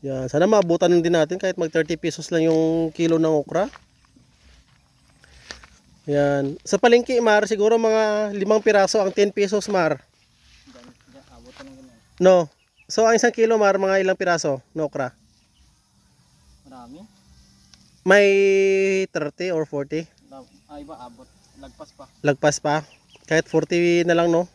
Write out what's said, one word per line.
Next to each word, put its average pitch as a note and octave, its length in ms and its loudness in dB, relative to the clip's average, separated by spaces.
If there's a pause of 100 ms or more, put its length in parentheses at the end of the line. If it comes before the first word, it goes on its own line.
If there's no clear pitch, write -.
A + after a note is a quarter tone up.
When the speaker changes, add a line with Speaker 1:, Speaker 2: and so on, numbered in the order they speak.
Speaker 1:
Yan. C3 240 -8
Sana E3 240 2
maabutan F3 400 2
din F3 240 2
natin E3 240 0
kahit F#3+ 160 -4
mag E3+ 160 -6
thirty D#3+ 240 -2
pesos D#3 400 -10
lang D#3+ 160 2
yung D#3+ 400 0
kilo E3 320 -2
ng D#3+ 160 0
okra. E3+ 320 -4 (2500)
Yan. C#3+ 560 -2
Sa - 80 -4
palengke, A#3+ 480 2
Mar, G#3 240 2
siguro A3 320 0
mga G#3+ 560 0
limang G#3 240 0
piraso G#3 400 2
ang G3 160 -2
ten G3+ 160 2
pesos, G3+ 400 -4
Mar. D#3+ 320 -2 (640)
Speaker 2:
Gan-, B3+ 240 -20 (240)
gan-, C4+ 120 -20 (120)
abot A#3+ 160 -20
na - 80 -20
ng C4+ 160 -20
ganyan. - 200 -20 (200)
Speaker 1:
No. F3+ 320 4 (400)
So, A3+ 160 0
ang A3+ 80 2
isang A#3 160 2
kilo, A3+ 240 0
Mar, G3+ 240 2
mga F#3+ 240 0
ilang F#3 160 -2
piraso E3+ 400 -2 (160)
ng D#3 80 -6
okra? C#3 320 -6 (1500)
Speaker 2:
Marami. C3 400 -20 (960)
Speaker 1:
May G3+ 240 6 (880)
thirty E3+ 400 -6
or D#3+ 80 -2
forty? D3 400 -8 (240)
Speaker 2:
Lab-, C3+ 240 -20 (160)
ah, D3 160 -20
iba, C#3 160 -20
abot. A#3+ 320 -20 (320)
Lagpas C#4 320 -20
pa. C#4 100 -20 (220)
Speaker 1:
Lagpas D3 320 0
pa. D3+ 240 -2 (480)
Kahit D#3+ 160 0
forty E3+ 560 -2
na E3+ 160 0
lang, E3+ 160 0
no? F3 200 -2